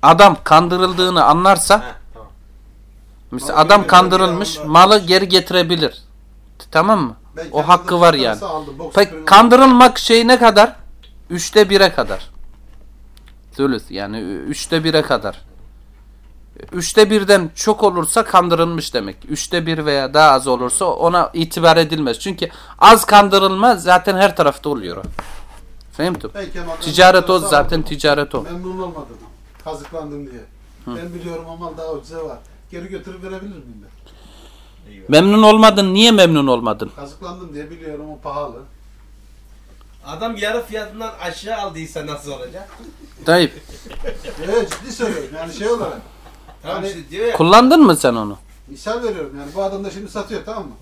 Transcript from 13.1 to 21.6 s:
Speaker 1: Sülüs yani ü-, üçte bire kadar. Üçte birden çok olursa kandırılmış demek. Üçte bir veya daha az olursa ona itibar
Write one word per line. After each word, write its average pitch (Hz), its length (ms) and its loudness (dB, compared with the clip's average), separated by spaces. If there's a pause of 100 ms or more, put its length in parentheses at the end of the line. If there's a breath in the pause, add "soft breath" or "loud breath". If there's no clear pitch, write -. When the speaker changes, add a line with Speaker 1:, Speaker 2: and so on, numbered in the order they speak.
Speaker 1:
Sülüs 135 340 -4
yani 101 280 -10
ü-, 92 280 -10
üçte 156 380 -6
bire 156 180 0
kadar. 104 400 -6 (1300)
Üçte 196 380 0
birden 196 460 2
çok 214 280 -4
olursa 180 400 -2
kandırılmış 170 680 0
demek. 98 240 -8 (120)
Üçte 165 360 -8
bir 160 200 -6
veya 139 280 -4
daha 151 180 6
az 131 160 0
olursa 123 380 -4
ona 170 480 -2
itibar 165 440 2